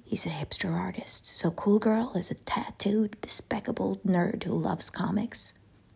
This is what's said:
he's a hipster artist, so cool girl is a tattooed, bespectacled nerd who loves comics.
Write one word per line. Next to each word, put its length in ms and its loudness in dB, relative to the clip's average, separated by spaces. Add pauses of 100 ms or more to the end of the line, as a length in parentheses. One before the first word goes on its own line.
he's 220 0
a 40 -2
hipster 420 -2
artist, 540 -4
so 240 0
cool 300 4
girl 340 2
is 160 0
a 40 -4
tattooed, 840 -2
bespectacled 840 0
nerd 400 2
who 120 -2
loves 340 0
comics. 640 -2 (420)